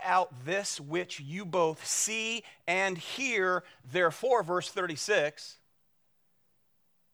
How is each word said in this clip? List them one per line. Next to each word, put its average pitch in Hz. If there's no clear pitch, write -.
out 180
this 196
which 160
you 156
both 160
see 220
and 185
hear. 185
Therefore, 185
verse 175
thirty-six, 170